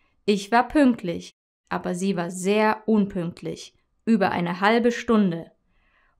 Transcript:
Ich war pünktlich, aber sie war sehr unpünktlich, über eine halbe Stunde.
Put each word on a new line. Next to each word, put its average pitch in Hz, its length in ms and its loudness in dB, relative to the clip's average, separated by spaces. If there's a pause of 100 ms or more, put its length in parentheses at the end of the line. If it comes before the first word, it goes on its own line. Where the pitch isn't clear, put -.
(240)
Ich 196 260 -2
war 240 160 2
pünktlich, 233 680 0 (360)
aber 180 260 -6
sie 190 220 -2
war 170 160 -6
sehr 208 560 0
unpünktlich, 190 920 -4 (280)
über 214 260 2
eine 175 300 -4
halbe 233 320 2
Stunde. 196 580 0 (680)